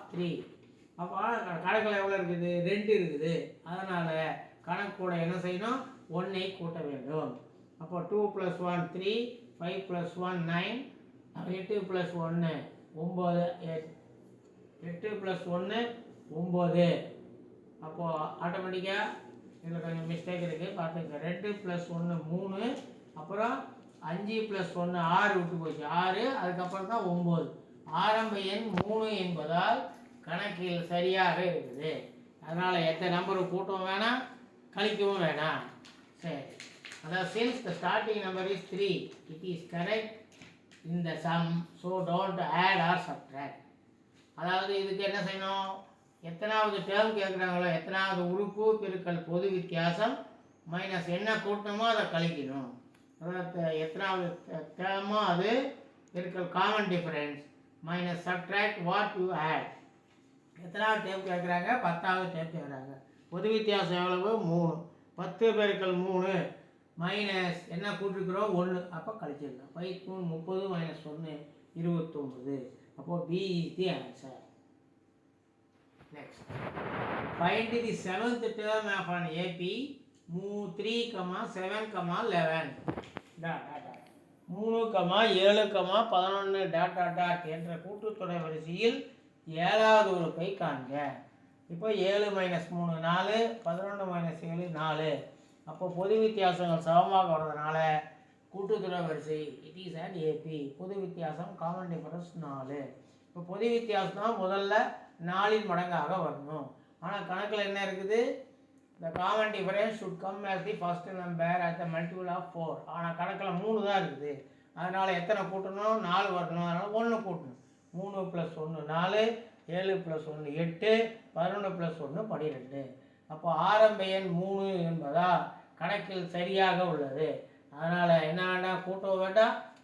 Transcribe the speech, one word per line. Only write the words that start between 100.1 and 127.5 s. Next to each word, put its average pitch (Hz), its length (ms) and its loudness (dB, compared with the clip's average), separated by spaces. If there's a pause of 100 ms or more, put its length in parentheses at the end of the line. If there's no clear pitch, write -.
A - 20 4 (120)
P. 160 140 -4 (220)
பொது 185 140 -8 (100)
வித்தியாசம், 165 480 -6 (100)
காமன் 175 320 -4
டிஃபரன்ஸ் 160 380 -8 (140)
நாலு. 139 340 -8 (480)
இப்போ 170 140 -12 (100)
பொது 214 240 0
வித்தியாசம் 202 460 0
தான் 220 200 2
முதல்ல 196 320 2 (560)
நாலின் 202 400 4
மடங்காக 175 420 0 (120)
வரணும். 143 420 -6 (380)
ஆனா 196 120 -4 (140)
கணக்குல 208 380 0
என்ன 196 200 -2
இருக்குது? 196 340 2 (800)
The 165 80 -4 (100)
common 214 340 4
difference 202 460 2
should 170 240 -6
come 196 260 -4
as 185 160 0
the 214 160 -2
first 175 240 -2 (140)
number 170 320 0 (140)
at 165 140 0
the 170 140 -2
multiple 175 400 -4
of - 100 -4 (100)
four. 160 200 -4 (220)
ஆனா 170 120 -2 (120)
கணக்குல 190 320 -2 (100)
மூணு 220 240 2
தான் 196 160 6
இருக்குது. 143 300 -4 (480)
அதனால 190 280 0 (120)
எத்தனை 196 200 2 (120)
கூட்டணும்? 196 440 0 (120)
நாலு 190 280 4
வரணும். 170 320 0
அதனால 185 300 0
ஒண்ணு 233 260 4
கூட்டணும். 165 340 -8 (380)
மூணு 196 240 -4 (140)
plus 165 180 -2 (120)
ஒண்ணு 160 180 -6 (100)
நாலு, 190 300 4 (540)
ஏழு 190 180 2 (100)
plus 160 180 -2 (120)
ஒண்ணு 147 200 -8 (100)
எட்டு, 202 280 2 (420)
பதினொன்னு 190 440 0
plus 165 180 -2 (100)
ஒண்ணு 156 140 -4 (100)
பன்னிரெண்டு. 139 520 -6 (500)
அப்போ 160 160 -4 (220)
ஆரம்ப 214 300 8 (160)
எண் 190 140 0 (100)
மூணு 196 280 0 (220)
என்பதா 160 380 2 (520)
கணக்கில் 185 560 -4
சரியாக 185 420 4 (140)
உள்ளது. 143 360 0 (480)